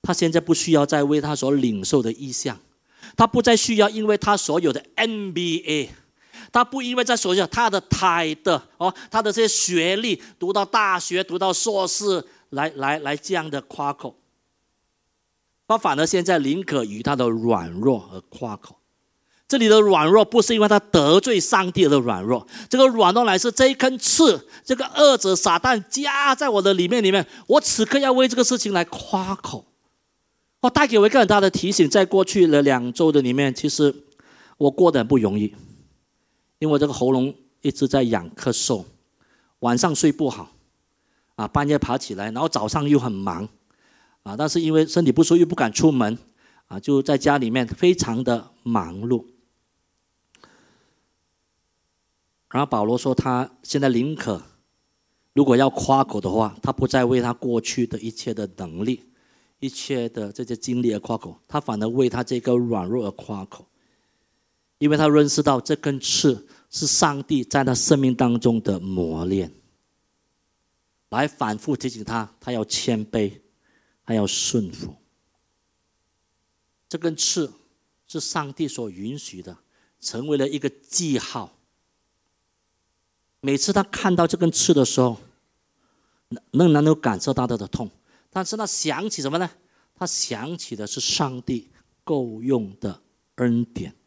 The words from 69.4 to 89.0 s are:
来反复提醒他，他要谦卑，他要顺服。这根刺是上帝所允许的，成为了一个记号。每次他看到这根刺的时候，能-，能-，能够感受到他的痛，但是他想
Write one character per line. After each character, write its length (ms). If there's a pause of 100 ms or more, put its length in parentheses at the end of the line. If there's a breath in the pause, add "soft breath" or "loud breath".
来 180
反 280
复 200
提 120
醒 140
他， 380
他 100
要 140
谦 420
卑， 240 (720)
他 80
要 140
顺 460
服。 240 (1900)
这 100
根 160
刺 380 (560)
是 100
上 360
帝 120
所 240
允 260
许 240
的， 160 (440)
成 260
为 100
了 120
一 100
个 100
记 480
号。 400 (1900)
每 140
次 160
他 120
看 300
到 120
这 100
根 160
刺 220
的 100
时 160
候， 180 (1080)
能-， 120 (120)
能-， 200 (120)
能 0
够 100
感 240
受 140
到 140
他 100
的 120
痛， 220 (380)
但 160
是 100
他 120
想 420